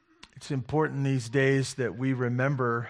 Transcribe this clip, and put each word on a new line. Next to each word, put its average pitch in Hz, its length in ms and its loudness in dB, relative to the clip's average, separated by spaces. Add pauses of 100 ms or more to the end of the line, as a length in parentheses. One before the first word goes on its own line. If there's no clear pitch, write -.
(360)
it's - 160 -10
important 139 500 0
these 135 260 0
days 135 460 2
that 113 240 -4
we 131 140 0
remember, 123 760 0